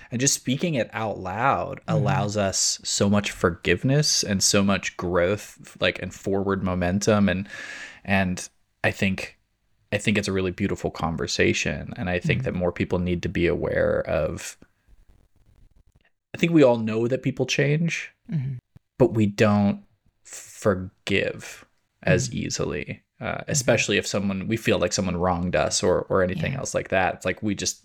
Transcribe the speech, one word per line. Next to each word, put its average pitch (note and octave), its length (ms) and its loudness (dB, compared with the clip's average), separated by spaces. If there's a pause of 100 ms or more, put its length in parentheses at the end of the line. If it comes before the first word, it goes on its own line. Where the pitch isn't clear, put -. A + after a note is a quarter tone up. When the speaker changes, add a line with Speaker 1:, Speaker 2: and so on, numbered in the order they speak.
(100)
Speaker 1:
And A#2 100 -4
just C3+ 140 2
speaking D3 400 -2
it A2 180 -2
out G#2+ 280 -4
loud F#2 680 -2
Speaker 2:
Mm. A2+ 80 0
Speaker 1:
allows G2+ 420 0
us - 460 0
so - 260 0
much G#2 220 2
forgiveness B2+ 960 2
and F#2+ 180 0
so G2+ 220 4
much G2 320 0
growth, F2+ 840 -2
like, F#2 220 0
and F#2 100 -6
forward G2 520 0
momentum. F#2+ 640 4
And, F#2+ 200 -2 (560)
and F#2+ 440 0 (340)
I G2+ 80 2
think, - 480 -4 (540)
I G#2 60 0
think G#2 200 2
it's G2 80 0
a G2 60 -2
really F#2+ 180 0
beautiful F#2 400 -2
conversation. E2 1080 -2
And F#2+ 140 -4
I F2+ 80 0
think B2+ 220 0
Speaker 2:
Mm. C3 60 -4
Speaker 1:
that G#2 100 -2
more F2+ 160 0
people F#2 260 -2
need F2 240 -2
to E2+ 60 -4
be E2+ 180 0
aware D#2 540 0
of, E2 560 -4 (1800)
I - 40 -14
think E3+ 140 2
we D#3 120 8
all A#2+ 140 6
know A2 280 0
that B2+ 160 -2
people C3 240 0
change, D3+ 640 0 (200)
Speaker 2:
Mm-hmm. C3+ 240 -4 (440)
Speaker 1:
but A#2+ 160 4
we G#2+ 120 4
don't G2+ 580 2 (400)
forgive - 1400 -4 (360)
as - 280 2
Speaker 2:
Mm. - 40 -8
Speaker 1:
easily, - 680 -6 (180)
uh, B2 60 -10
Speaker 2:
Mm-hmm. - 240 -6
Speaker 1:
especially A#2+ 480 2
if - 80 0
someone, G2 420 -2
we A2 80 0
feel G2+ 220 2
like F2+ 140 0
someone F#2 240 -2
wronged F2 380 0
us D#2 280 0
or, F2+ 260 4
or F#2+ 140 2
anything F2+ 300 -2
Speaker 2:
Yeah. F2 80 -6
Speaker 1:
else - 140 -6
like F#2 140 -2
that. F#2 260 2
It's - 120 -12
like, F#2+ 160 -2
we G#2 120 -2
just, - 300 -6